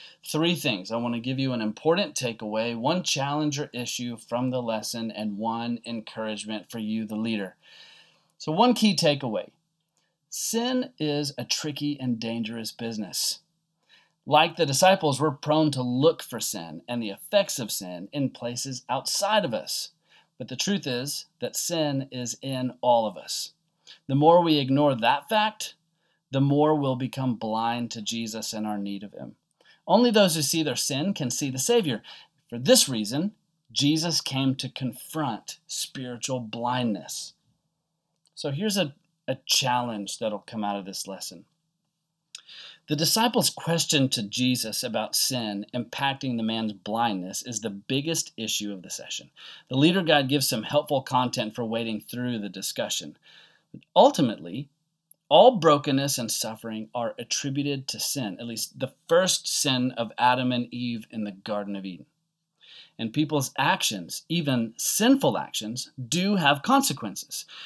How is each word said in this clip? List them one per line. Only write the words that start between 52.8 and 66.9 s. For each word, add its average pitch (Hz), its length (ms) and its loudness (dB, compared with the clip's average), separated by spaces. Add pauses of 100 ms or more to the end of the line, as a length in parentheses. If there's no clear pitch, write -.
Ultimately, 131 760 4 (600)
all 214 260 10
brokenness 143 640 4
and 117 120 -4
suffering 110 640 -6
are 117 240 -4
attributed 139 720 -4
to 110 120 -8
sin, 110 400 -2
at 120 60 -12
least 117 320 -6
the - 160 -4 (140)
first 180 400 4
sin 127 460 2
of 117 220 -4
Adam 123 360 4
and 120 200 -2
Eve 120 380 -6
in 113 140 -6
the 101 80 -6
Garden 101 440 -6
of 95 80 -8
Eden. 92 220 -12 (920)
And 113 120 -4
people's 147 460 2
actions, 131 720 0
even 135 480 0
sinful 208 600 4
actions, 107 520 -8 (160)
do 185 280 2
have 143 260 2
consequences. 151 840 0 (200)